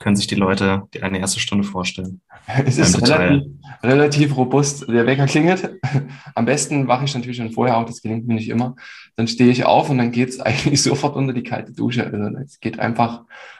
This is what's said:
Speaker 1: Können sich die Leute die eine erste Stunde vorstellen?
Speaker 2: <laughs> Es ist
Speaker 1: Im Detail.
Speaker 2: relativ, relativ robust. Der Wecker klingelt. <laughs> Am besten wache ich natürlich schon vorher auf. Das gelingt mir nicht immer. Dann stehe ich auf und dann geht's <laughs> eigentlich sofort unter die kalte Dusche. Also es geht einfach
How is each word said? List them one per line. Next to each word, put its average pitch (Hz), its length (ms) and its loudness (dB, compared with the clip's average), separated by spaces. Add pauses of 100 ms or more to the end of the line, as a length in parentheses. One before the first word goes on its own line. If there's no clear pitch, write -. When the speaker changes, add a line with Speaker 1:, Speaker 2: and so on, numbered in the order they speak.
Speaker 1:
Können 101 160 2
sich 98 100 0
die - 80 -2
Leute 98 500 2 (100)
die - 80 -10
eine 95 160 -4
erste 98 220 -4
Stunde 101 240 0
vorstellen? 92 640 -6
Speaker 2:
<laughs> - 40 -20 (360)
Es 131 120 2
ist 90 160 4
Speaker 1:
Im - 100 2
Detail. 135 240 4
Speaker 2:
relativ, 139 240 2 (320)
relativ 143 520 4
robust. 135 520 0
Der 117 180 4
Wecker 135 200 2
klingelt. 170 520 0 (280)
<laughs> - 280 -20
Am 117 120 0
besten 143 420 0
wache 123 160 0
ich 139 100 -4
natürlich 123 220 -6
schon 113 160 -8
vorher 120 240 0
auf. 117 80 0
Das 117 180 -14
gelingt 113 240 -6
mir 117 80 0
nicht 110 140 -4
immer. 117 260 -2 (420)
Dann 113 120 0
stehe 123 220 4
ich 123 160 2
auf 151 240 4
und 135 80 2
dann 120 120 0
geht's 123 300 -2
<laughs> - 0 -
eigentlich 139 420 0
sofort 139 340 0
unter 135 180 -2
die 120 100 -6
kalte - 280 -10
Dusche. 120 340 -2
Also 104 320 -6
es - 220 -14
geht 113 200 -8
einfach 117 440 -2 (360)